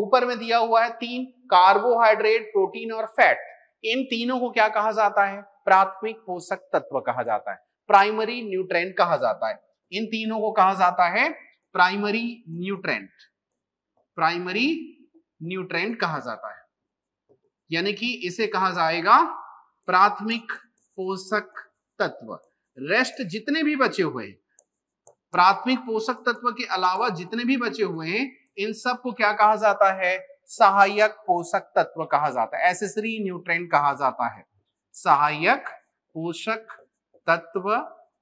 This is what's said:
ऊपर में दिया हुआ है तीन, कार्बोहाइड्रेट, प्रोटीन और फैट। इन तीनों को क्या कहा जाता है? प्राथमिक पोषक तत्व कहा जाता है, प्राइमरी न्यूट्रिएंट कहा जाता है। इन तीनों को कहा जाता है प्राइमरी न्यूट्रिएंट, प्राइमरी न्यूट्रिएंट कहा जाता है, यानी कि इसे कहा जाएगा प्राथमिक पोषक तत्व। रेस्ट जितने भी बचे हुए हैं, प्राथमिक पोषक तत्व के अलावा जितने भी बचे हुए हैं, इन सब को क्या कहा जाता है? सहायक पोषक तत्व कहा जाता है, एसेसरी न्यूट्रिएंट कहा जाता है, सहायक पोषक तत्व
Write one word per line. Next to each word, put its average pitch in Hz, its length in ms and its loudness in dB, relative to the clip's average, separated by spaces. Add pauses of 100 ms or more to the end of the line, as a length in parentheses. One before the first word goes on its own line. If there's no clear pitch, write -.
ऊपर 247 240 2
में 240 120 -4
दिया 226 200 0
हुआ 226 260 2
है 240 80 -2
तीन, 247 320 -8 (260)
कार्बोहाइड्रेट, 214 960 6
प्रोटीन 220 460 -2
और 220 180 -6
फैट। 175 340 4 (400)
इन 254 200 -2
तीनों 247 360 -4
को 240 100 -4
क्या 214 200 4
कहा 214 220 0
जाता 202 340 2
है? 196 160 -8 (220)
प्राथमिक 196 540 0
पोषक 180 540 -10
तत्व 135 280 -2
कहा 123 220 -4
जाता 107 300 -4
है, 95 60 -12 (300)
प्राइमरी 214 540 2
न्यूट्रिएंट 185 540 -4
कहा 175 200 2
जाता 117 320 -2
है। 104 100 -8 (340)
इन 208 140 -6
तीनों 220 340 -6
को 214 120 -2
कहा 196 220 4
जाता 180 360 2
है 247 200 0 (440)
प्राइमरी 208 760 0
न्यूट्रिएंट, 170 600 -6 (1080)
प्राइमरी 180 500 0 (720)
न्यूट्रिएंट 185 600 -6
कहा 165 180 -2
जाता 117 320 -10
है, - 100 -20 (1120)
यानी 180 220 -2
कि 233 200 -6 (140)
इसे 180 200 -2
कहा 190 240 -2
जाएगा 170 500 4 (680)
प्राथमिक 208 640 0 (460)
पोषक 190 640 -6 (360)
तत्व। 120 400 -6 (400)
रेस्ट 226 460 -2
जितने 220 380 -6
भी 294 140 -2
बचे 240 260 0
हुए 127 240 -4
हैं, 101 100 -20 (960)
प्राथमिक 196 460 4
पोषक 233 460 -4
तत्व 240 240 -2
के 233 140 -10 (100)
अलावा 185 360 0
जितने 185 340 -6
भी 262 120 0
बचे 233 260 -4
हुए 160 260 -4
हैं, 233 220 -4 (280)
इन 214 160 -6
सब 247 280 -4
को 247 100 -6
क्या 214 200 2
कहा 214 240 4
जाता 196 380 4
है? 185 240 -2 (300)
सहायक 208 680 4 (120)
पोषक 175 500 -2
तत्व 165 280 0
कहा 147 260 2
जाता 123 280 -4
है, 175 120 4
एसेसरी 214 540 -4
न्यूट्रिएंट 175 460 -6
कहा 143 240 2
जाता 127 340 -2
है, 104 160 -12 (500)
सहायक 151 760 2 (460)
पोषक 170 600 -8 (500)
तत्व 180 480 -2 (480)